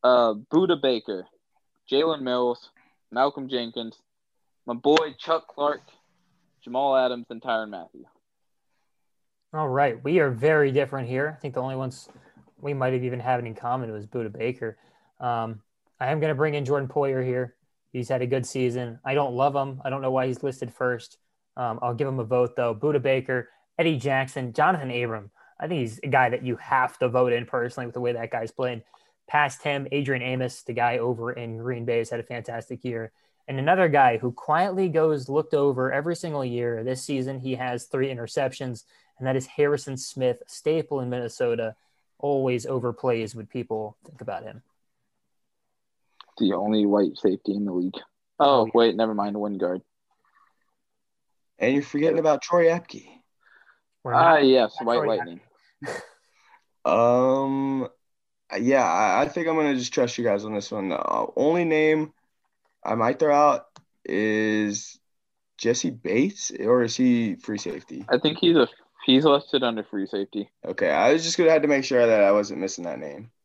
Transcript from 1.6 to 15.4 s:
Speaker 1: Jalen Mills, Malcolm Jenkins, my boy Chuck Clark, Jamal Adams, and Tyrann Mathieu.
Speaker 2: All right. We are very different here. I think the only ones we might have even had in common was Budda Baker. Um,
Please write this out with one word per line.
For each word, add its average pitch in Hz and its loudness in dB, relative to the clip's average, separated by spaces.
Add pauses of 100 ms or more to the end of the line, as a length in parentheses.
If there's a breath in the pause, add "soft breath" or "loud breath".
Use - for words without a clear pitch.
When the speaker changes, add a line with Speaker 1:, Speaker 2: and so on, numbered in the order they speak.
Speaker 1:
Jalen 151 0
Mills, 123 -2 (420)
Malcolm 135 -2
Jenkins, 117 -8 (680)
my 120 -6
boy 151 2
Chuck 160 -4
Clark, 147 -4 (840)
Jamal 131 -2
Adams, 123 -2
and 113 -14
Tyrann 110 -4
Mathieu. 85 -16 (1500)
Speaker 2:
All 156 -2
right. 131 0
We 160 2
are 147 4
very 139 2
different 135 -2
here. 139 -4
I - -20
think 135 -10
the 127 -4
only 131 -6
ones 131 -8 (540 soft breath)
we 147 -6
might 131 0
have 127 -2
even 123 -4
had 123 -2
in 110 -10
common 123 -6
was 104 -10
Budda 113 -6
Baker. 113 -6 (420)
Um, 113 -4 (380)